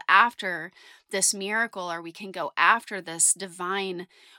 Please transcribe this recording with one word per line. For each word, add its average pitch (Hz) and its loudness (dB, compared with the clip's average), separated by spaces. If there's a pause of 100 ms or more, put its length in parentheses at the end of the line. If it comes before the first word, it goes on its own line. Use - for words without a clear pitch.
after 185 2 (380)
this 190 0
miracle, 202 -4
or 170 -8
we 170 -14
can 190 -14
go 170 -6
after 202 2
this 165 0
divine 180 -6 (340)